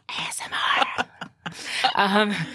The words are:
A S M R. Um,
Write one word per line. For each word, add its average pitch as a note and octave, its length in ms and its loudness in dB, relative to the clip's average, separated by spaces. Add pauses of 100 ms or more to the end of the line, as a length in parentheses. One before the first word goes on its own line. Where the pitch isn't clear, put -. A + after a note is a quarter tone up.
A - 120 -6
S - 220 -8
M - 100 -10
R. - 520 0 (920)
Um, G3+ 380 4 (220)